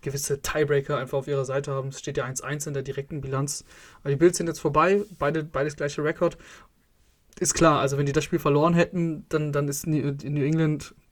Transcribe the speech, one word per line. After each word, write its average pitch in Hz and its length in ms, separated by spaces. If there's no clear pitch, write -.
gewisse 139 400
Tiebreaker 143 560
einfach 135 200
auf 135 100
ihrer 139 160
Seite 139 260
haben. 135 200
Es 135 100
steht 139 160
ja 135 80
eins 120 160
eins 147 260
in 151 80
der 139 80
direkten 139 380
Bilanz. 135 440
Aber 143 100
die 143 60
Bills 175 200
sind 170 120
jetzt 156 120
vorbei, 165 420
beide, 151 240
beides 147 320
gleiche 147 260
Rekord. 170 340
Ist - 160
klar, 156 240
also 139 180
wenn 143 100
die 143 60
das 147 120
Spiel 175 160
verloren 151 340
hätten, 170 540
dann, 151 240
dann 143 160
ist 143 180
New, 143 380
New 147 180
England 151 540